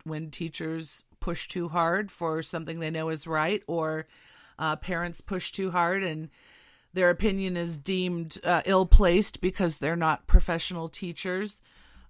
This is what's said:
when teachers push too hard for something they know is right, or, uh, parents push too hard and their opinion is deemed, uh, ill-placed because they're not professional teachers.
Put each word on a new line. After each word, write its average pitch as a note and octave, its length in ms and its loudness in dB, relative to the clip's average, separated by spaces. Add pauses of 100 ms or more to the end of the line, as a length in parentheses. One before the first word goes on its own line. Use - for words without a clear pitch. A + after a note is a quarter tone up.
when D#3 280 -10
teachers D#3+ 720 -10 (180)
push - 260 -6
too E3+ 220 -6
hard F3 420 -2
for D#3+ 300 -4
something E3 380 -8
they D#3+ 120 -6
know D#3+ 180 -6
is D#3+ 180 -8
right, D#3+ 400 -2
or, D#3 380 -4 (540)
uh, D#3 160 -2
parents E3+ 460 -6
push - 300 -6
too F#3+ 200 -6
hard F3+ 320 0
and D#3+ 260 -6 (640)
their F3+ 160 4
opinion F#3+ 460 0
is E3+ 220 -4
deemed, F3+ 680 -4
uh, F3 220 2
ill-placed F#3+ 720 8
because F3+ 380 -2
they're D#3 180 -2
not D#3+ 320 0
professional E3 640 4
teachers. F#3 720 -8 (480)